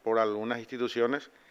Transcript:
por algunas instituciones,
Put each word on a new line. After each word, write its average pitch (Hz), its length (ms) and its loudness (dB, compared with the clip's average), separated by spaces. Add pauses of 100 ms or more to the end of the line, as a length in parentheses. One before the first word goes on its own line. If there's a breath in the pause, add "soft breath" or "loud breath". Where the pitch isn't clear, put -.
por 113 160 2
algunas 110 400 0
instituciones, 120 720 -2 (200)